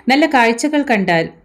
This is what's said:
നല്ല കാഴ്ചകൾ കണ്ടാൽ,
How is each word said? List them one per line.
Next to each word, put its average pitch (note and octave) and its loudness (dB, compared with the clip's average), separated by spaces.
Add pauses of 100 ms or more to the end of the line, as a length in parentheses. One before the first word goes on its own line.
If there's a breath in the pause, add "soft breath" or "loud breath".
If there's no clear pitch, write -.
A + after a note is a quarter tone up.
നല്ല C#4+ 2
കാഴ്ചകൾ C#4+ 0
കണ്ടാൽ, F3+ -2 (160)